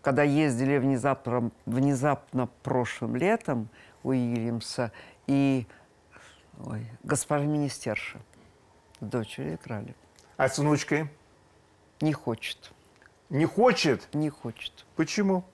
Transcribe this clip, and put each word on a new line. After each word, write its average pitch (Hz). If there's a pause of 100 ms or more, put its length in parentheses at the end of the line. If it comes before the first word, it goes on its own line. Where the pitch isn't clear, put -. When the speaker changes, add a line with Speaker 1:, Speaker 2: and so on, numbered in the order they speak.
Speaker 1:
когда 139
ездили 143
внезапно, 123 (160)
внезапно 131 (140)
прошлым 123
летом 143 (340)
у -
Уильямса 117 (340)
и, 139 (960)
ой, 113 (160)
«Госпожа 147
министерша». 147 (840)
С -
дочерью 139
играли. - (440)
Speaker 2:
А 131
с -
внучкой? 147 (920)
Speaker 1:
Не 156
хочет. - (560)
Speaker 2:
Не 151
хочет? 175
Speaker 1:
Не 151
хочет. - (100)
Speaker 2:
Почему? 185